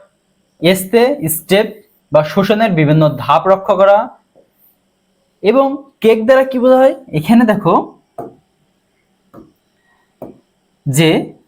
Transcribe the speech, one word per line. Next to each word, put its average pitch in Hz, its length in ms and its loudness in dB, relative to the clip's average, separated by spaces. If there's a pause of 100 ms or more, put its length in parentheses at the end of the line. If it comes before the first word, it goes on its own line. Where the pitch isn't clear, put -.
(600)
এসতে 190 680 0
স্টেপ 202 400 -2 (440)
বা 151 120 2
শোষণের 208 480 -2
বিভিন্ন 156 440 2
ধাপ 147 300 -2
রক্ষা 190 280 0
করা। 196 240 4 (1400)
এবং 269 420 0 (160)
কেক 220 260 0
দ্বারা 262 180 4
কি 262 140 -6
বোঝা 254 180 2
হয়? 262 180 2 (180)
এখানে 226 320 2
দেখো 202 300 0 (3250)
যে 156 220 0 (380)